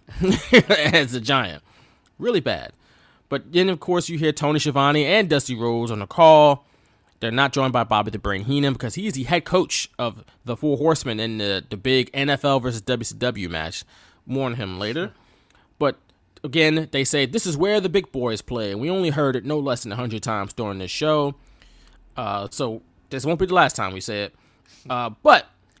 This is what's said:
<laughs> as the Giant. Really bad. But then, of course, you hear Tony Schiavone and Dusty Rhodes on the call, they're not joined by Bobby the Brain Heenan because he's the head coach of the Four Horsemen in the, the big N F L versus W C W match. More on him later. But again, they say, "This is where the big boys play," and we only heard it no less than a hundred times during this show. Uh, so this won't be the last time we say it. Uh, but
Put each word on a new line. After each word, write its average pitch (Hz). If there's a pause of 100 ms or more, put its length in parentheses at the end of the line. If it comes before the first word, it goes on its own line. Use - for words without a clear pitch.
(220)
<laughs> 185
as 143
the 123
Giant. 110 (560)
Really 220
bad. 90 (560)
But 135
then, 180
of 180
course, 175
you 170
hear 156
Tony 151
Schiavone 143
and 190
Dusty 135
Rhodes 117
on 107
the 101
call, 151 (580)
they're 113
not 131
joined 131
by 120
Bobby 110
the 104
Brain 98
Heenan 139
because 120
he's 196
the 135
head 165
coach -
of 113 (220)
the 120
Four 147
Horsemen 139
in 113
the, 101
the 107
big 127
N 139
F 139
L 139
versus 117
W 117
C 107
W 113
match. 82 (420)
More 135
on 120
him 95
later. 147 (680)
But 139 (460)
again, 156
they 139
say, 139
"This 185
is 160
where 202
the 185
big 185
boys 123
play," 113
and 101
we 143
only 185
heard 143
it 113
no 151
less 135
than 110
a 101
hundred 113
times 104
during 101
this 90
show. 151 (800)
Uh, 101
so 117 (280)
this 135
won't 160
be 190
the 180
last 160
time 95
we 95
say 104
it. - (540)
Uh, 123 (140)
but 285 (340)